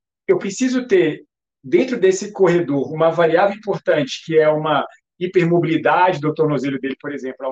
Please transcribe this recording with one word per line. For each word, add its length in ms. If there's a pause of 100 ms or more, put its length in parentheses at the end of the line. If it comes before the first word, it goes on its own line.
(280)
eu 120
preciso 480
ter, 360 (400)
dentro 340
desse 340
corredor, 600
uma 200
variável 440
importante, 680
que 120
é 120
uma 360 (320)
hipermobilidade 1040
do 140
tornozelo 460
dele, 200
por 140
exemplo, 380